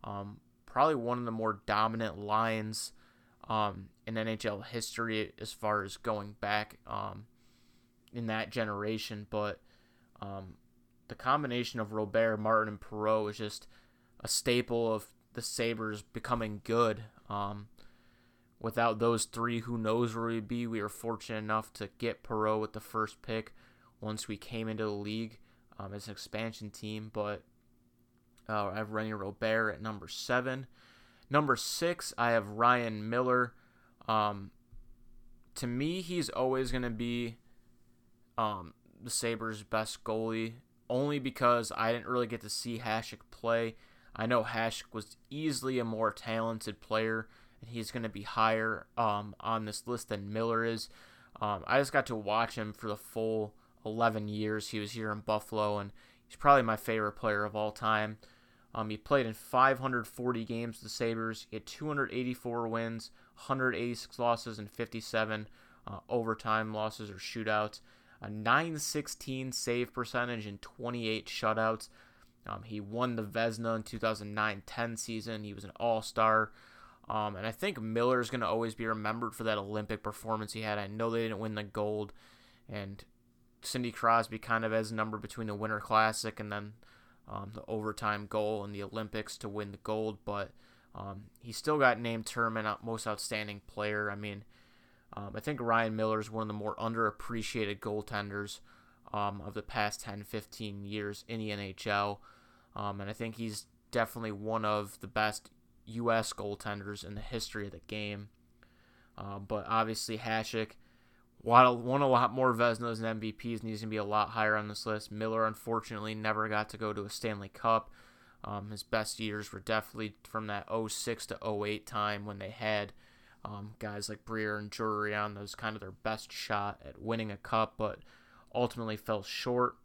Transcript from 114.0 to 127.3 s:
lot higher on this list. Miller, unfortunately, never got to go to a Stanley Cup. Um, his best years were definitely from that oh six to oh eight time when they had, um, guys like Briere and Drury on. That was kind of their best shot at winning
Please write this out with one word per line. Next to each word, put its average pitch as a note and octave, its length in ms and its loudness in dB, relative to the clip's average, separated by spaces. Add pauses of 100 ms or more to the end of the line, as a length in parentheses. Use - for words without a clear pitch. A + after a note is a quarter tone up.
lot G#2 260 4
higher G#2+ 260 4
on G#2+ 120 0
this G#2 180 -8
list. G#2+ 260 -4
Miller, A2 360 2
unfortunately, A2 680 -2
never G#2+ 340 0
got G#2+ 220 0
to - 80 -12
go G#2+ 160 -2
to G#2 120 -4
a G#2 40 -8
Stanley G2+ 400 -4
Cup. A2+ 400 2 (540)
Um, G#2 260 -6
his G#2 140 -8
best - 360 0
years G#2+ 320 -4
were G2 80 -10
definitely A2 540 -2 (100)
from A2 240 -6
that G2+ 200 -4
oh A2+ 200 0
six - 400 -4
to - 140 -8
oh G#2 240 -2
eight G#2 220 -4
time G#2 400 -2
when G2+ 100 -8
they G2 140 -8
had, G#2+ 420 0 (500)
um, G#2 360 -10
guys G#2 280 -6
like G#2+ 180 -10
Briere G#2+ 340 -2
and G#2 100 -8
Drury G#2 460 0
on. G#2 180 0
That G2+ 80 -10
was G2+ 140 -10
kind A2 200 -4
of G#2+ 40 -10
their G2+ 120 -10
best A2 400 -4
shot G#2 540 -2
at C2+ 160 -14
winning A2 300 -2